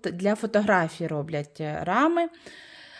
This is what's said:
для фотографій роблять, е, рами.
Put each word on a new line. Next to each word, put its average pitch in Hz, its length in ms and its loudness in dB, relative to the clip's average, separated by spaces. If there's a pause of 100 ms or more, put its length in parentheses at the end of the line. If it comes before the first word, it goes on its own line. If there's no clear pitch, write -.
для 185 340 0
фотографій 202 720 2
роблять, 151 540 -6
е, 151 220 -6
рами. 330 460 2 (720)